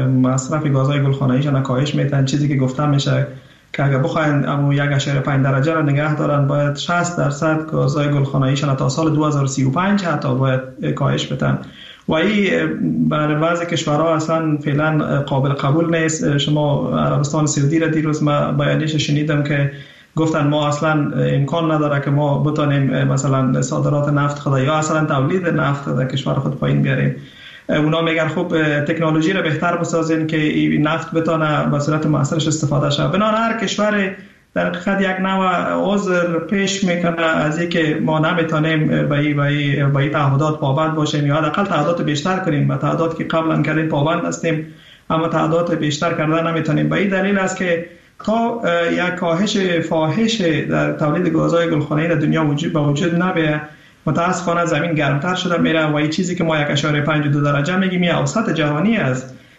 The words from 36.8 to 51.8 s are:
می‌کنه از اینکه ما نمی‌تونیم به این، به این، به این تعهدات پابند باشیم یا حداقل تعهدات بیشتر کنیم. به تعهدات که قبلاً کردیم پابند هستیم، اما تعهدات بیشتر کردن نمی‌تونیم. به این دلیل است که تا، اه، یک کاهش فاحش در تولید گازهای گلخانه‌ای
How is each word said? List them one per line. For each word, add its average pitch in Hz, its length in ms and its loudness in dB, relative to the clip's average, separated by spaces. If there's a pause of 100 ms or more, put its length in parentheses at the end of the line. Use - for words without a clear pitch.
می‌کنه 175 380 0
از 160 380 0
اینکه 170 420 0
ما 156 180 0
نمی‌تونیم 160 680 0
به 151 320 0
این، 147 160 0
به 143 80 0
این، 143 500 0
به 139 60 2
این 147 120 0
تعهدات 147 480 2
پابند 151 360 0
باشیم 151 320 0
یا 143 80 2
حداقل 156 300 0
تعهدات 170 360 0
بیشتر 156 380 -2
کنیم. 143 280 0
به 139 100 0
تعهدات 156 400 -2
که - 60 -4
قبلاً 160 380 0
کردیم 156 260 0
پابند 160 380 0
هستیم، 156 400 -4 (440)
اما 160 180 0
تعهدات 160 480 0
بیشتر 151 380 -2
کردن 160 340 0
نمی‌تونیم. 151 420 0
به 156 60 -2
این 190 140 0
دلیل 190 300 0
است 185 180 -2
که 170 280 -2 (400)
تا، 233 340 -2
اه، 170 340 0
یک 175 220 -2
کاهش 180 420 0 (220)
فاحش 170 640 0
در 151 520 0
تولید 165 340 0
گازهای 160 420 2
گلخانه‌ای 156 380 0